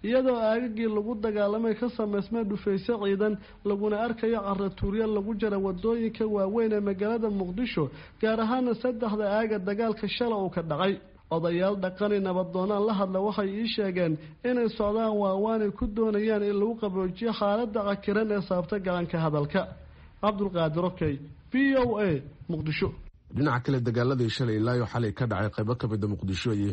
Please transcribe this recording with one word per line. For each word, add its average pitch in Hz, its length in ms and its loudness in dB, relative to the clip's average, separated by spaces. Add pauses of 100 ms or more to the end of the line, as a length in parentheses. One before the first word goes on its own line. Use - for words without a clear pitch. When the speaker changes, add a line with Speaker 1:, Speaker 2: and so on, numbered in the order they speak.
Speaker 1:
iyadoo 247 380 2
aagagii 226 480 0
lagu 214 260 -2
dagaalamay 214 600 0
ka 240 120 -2
samaysmay 214 560 -2
dhufaysyo 202 540 -2
ciidan, 202 360 2 (300)
laguna 202 380 0
arkayo 226 400 0
carro 196 280 0
tuuryo 208 360 -2
lagu 208 320 -2
jara 202 200 0
waddooyinka 220 680 0
waaweyn 214 460 2
ee 208 80 2
magaalada 208 500 0
Muqdisho, 190 540 -2 (340)
gaar 220 220 2
ahaana 240 340 2
saddexda 220 540 0
aaga 214 300 2
dagaalka 208 500 0
shala 240 280 0
uu 190 140 0
ka 170 120 -2
dhacay. 165 320 2 (360)
Odayaal 170 500 2
dhaqan 185 320 0
iyo 202 80 4
nabaddoonaan 185 680 0
la 226 60 2
hadla 190 280 0
waxay 202 280 0
ii 220 200 -2
sheegeen 180 440 0 (320)
inay 240 240 2
socdaan 220 480 0
waawaan 208 460 2
ay 208 80 2
ku 240 160 -4
doonayaan 214 560 2
in 202 160 0
lagu 226 180 2
qaboojiyo 190 560 -2
xaaladda 214 540 0
cakiran 202 440 0
ee 202 120 0
sababta 180 360 -2
gacanka 180 400 -2
hadalka. 151 420 2 (600)
Cabdulqaadir 180 640 0
Okey, 170 300 0 (340)
V 269 300 4
O 240 200 2
A, 170 220 2 (280)
Muqdisho. 156 400 -2 (440)
Speaker 2:
Dhinaca 127 320 0
kale, 135 160 2
dagaaladii 120 480 2
shalay 110 320 0
ilaa 120 160 2
iyo 120 100 0
xalay 117 300 -2
ka 127 100 0
dhacay 104 240 0
qaybo 117 240 -2
ka 120 140 -4
mid 107 160 0
ah 104 40 0
Muqdisho 95 440 -2
ayay 101 200 2